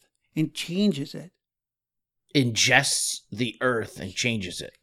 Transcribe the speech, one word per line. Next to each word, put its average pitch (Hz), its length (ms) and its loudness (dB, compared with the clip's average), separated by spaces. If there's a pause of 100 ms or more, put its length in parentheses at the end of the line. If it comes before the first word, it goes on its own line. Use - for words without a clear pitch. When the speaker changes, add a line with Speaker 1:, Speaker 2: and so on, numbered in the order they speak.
(360)
Speaker 1:
and 156 180 0
changes 170 640 0
it. - 160 -14 (1040)
Speaker 2:
Ingests 127 840 2 (100)
the 110 300 -4
earth 120 400 -2
and 90 120 -8
changes 107 460 -2
it. - 240 -14